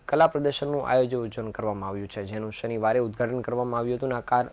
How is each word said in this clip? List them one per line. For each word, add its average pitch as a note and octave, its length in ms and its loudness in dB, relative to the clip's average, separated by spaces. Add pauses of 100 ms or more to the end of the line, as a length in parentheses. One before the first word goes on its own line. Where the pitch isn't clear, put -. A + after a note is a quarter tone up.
કલા D#3+ 180 6
પ્રદર્શનનું C#3+ 600 0
આયોજન A#2+ 640 0
કરવામાં G2+ 380 -4
આવ્યું G2+ 180 -4
છે, G#2 160 -6
જેનું G#2+ 280 -6
શનિવારે A2+ 480 2
ઉદ્ઘાટન A#2+ 420 0
કરવામાં A#2+ 380 -2
આવ્યું A#2+ 180 0
હતું. C3 120 -2
અને B2 80 0
આ A#2+ 40 -4
કાર-, B2 320 2